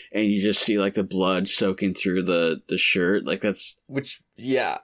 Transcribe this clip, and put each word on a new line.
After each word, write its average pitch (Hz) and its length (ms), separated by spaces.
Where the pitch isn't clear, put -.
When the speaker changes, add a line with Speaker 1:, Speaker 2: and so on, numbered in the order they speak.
Speaker 1:
and 107 140
you 104 160
just 101 200
see, 107 160
like, 98 180
the 104 80
blood 92 440
soaking 95 460
through 92 300
the, 85 440
the 92 100
shirt. 92 480
Like, 90 160
that's - 360
Speaker 2:
Which, 135 340
yeah, 117 480